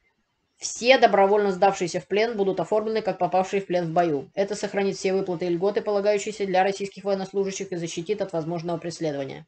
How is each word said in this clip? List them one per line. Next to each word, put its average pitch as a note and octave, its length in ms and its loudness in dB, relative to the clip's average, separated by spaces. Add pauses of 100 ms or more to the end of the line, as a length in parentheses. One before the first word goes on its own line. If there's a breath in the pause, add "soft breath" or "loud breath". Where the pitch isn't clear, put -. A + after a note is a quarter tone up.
(580)
Все B3 380 4
добровольно G3+ 560 6
сдавшиеся F3+ 480 2
в - 60 -12
плен A3 280 0
будут F#3+ 260 0
оформлены G#3+ 420 -2
как F#3 160 -2
попавшие F#3 420 0
в G3 60 -6
плен F3 220 0
в - 20 -4
бою. D#3+ 440 0
Это G3 200 -2
сохранит G3 420 -2
все F#3+ 160 0
выплаты F#3 320 -2
и F3+ 60 0
льготы, G3 320 0
полагающиеся G#3 640 0
для F#3 160 4
российских F#3+ 420 -4
военнослужащих, F#3+ 680 -4
и F3+ 40 -4
защитит E3+ 460 -4
от - 100 -8
возможного E3 460 -4
преследования. D#3 680 -6